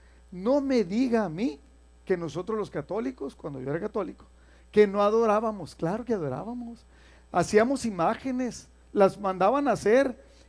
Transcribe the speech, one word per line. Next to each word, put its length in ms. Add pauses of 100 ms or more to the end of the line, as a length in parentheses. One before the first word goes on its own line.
(320)
No 300
me 220
diga 420
a 40
mí 300 (460)
que 120
nosotros 400
los 140
católicos, 640
cuando 260
yo 80
era 100
católico, 460 (460)
que 160
no 140
adorábamos. 760
Claro 300
que 80
adorábamos. 720 (460)
Hacíamos 540
imágenes, 840 (260)
las 260
mandaban 480
a 60
hacer 440 (320)